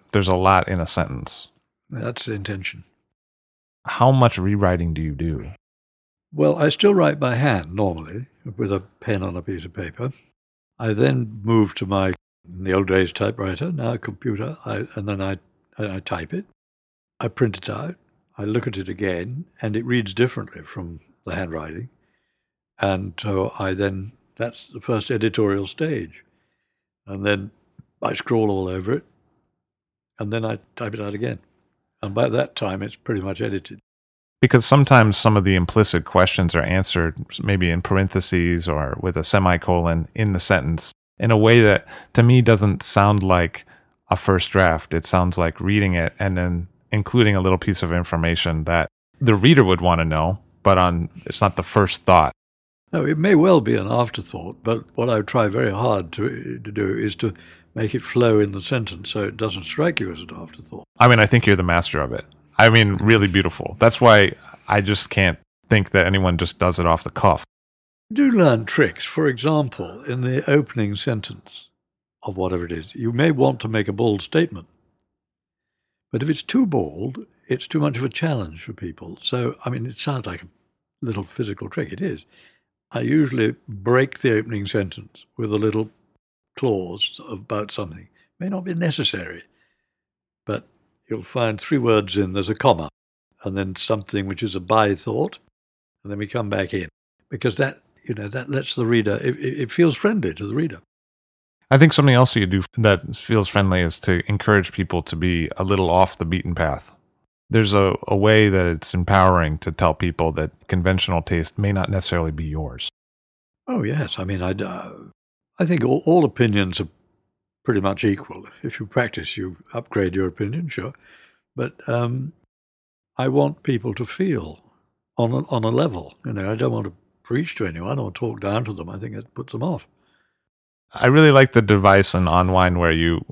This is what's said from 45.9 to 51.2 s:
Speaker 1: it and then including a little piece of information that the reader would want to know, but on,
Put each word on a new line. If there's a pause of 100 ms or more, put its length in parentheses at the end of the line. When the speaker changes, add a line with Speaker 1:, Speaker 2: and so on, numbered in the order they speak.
Speaker 1:
it
and
then (220)
including
a
little
piece
of
information
that (340)
the
reader
would
want
to
know, (240)
but
on, (160)